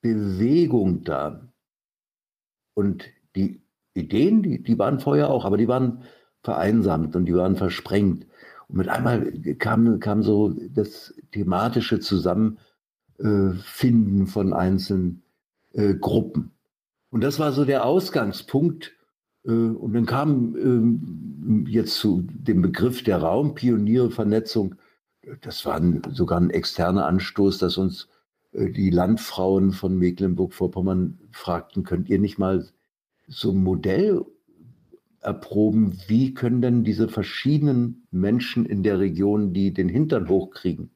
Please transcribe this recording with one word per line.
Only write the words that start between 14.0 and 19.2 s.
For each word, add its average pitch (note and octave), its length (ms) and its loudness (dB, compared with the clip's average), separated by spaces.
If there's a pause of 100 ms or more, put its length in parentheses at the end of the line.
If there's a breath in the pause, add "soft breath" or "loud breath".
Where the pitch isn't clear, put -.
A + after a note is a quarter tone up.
von F#2+ 260 0
einzelnen, F#2 720 0 (500)
äh, G2+ 220 2
Gruppen. - 560 -2 (580)
Und A#2 140 -2
das C#3+ 160 -2
war D3+ 140 0
so C#3 120 2
der B2+ 200 0
Ausgangspunkt. D3+ 1080 -2 (520)